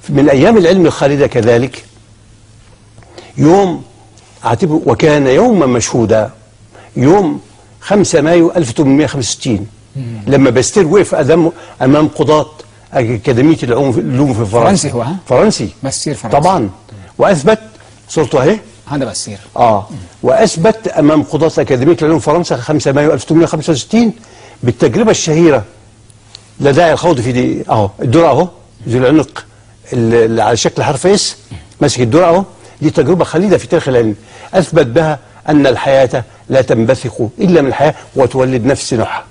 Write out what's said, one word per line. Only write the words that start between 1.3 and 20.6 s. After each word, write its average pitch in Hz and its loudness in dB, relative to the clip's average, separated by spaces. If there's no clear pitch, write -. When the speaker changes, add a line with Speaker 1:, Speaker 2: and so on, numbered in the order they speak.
Speaker 1:
يوم 165 2
اعتبره، 151 0
وكان 147 2
يوماً 170 2
مشهودا، 110 0
يوم 147 2
خمسة 110 0
مايو 165 2
ألف 135 -2
تمنمية 143 2
خمسة 131 -6
وستين، 101 -6
Speaker 2:
مم. 135 -10
Speaker 1:
لما 135 2
باستير 131 0
وقف 180 0
أمام، 160 2
أمام 147 2
قضاة 151 0
أكاديمية 127 0
العلوم 127 -2
في، 117 -2
العلوم 131 -2
في 113 -2
فرنسا. 107 0
Speaker 2:
فرنسي 165 0
هو، 120 -4
ها؟ 147 -6
Speaker 1:
فرنسي. 135 0
Speaker 2:
باستير 135 -6
فرنسي. - -4
Speaker 1:
طبعًا. 151 0
وأثبت 135 2
صورته 151 -2
أهي. 190 0
Speaker 2:
هذا 143 -6
باستير. 104 -12
Speaker 1:
آه. 110 0
وأثبت 175 0